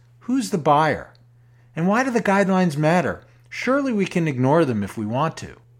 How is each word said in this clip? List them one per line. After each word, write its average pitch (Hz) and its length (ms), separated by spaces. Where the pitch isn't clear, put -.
who's 240 320
the 196 80
buyer? 143 560
And 165 140
why 220 140
do 262 80
the 233 100
guidelines 185 560
matter? 151 480
Surely 269 460
we 196 100
can 170 240
ignore 139 380
them 110 160
if 95 160
we 107 80
want 139 320
to. - 180